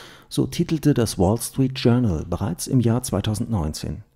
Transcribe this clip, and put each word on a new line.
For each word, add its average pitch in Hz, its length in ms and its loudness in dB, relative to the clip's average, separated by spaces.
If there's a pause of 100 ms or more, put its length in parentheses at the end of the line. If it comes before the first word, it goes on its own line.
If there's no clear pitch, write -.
(280)
So 131 200 0
titelte 151 460 0
das 120 240 0
Wall 87 220 4
Street 131 400 -2
Journal 120 500 2
bereits - 380 -4
im 127 140 4
Jahr 117 220 2
zweitausendneunzehn. 98 1000 -4 (120)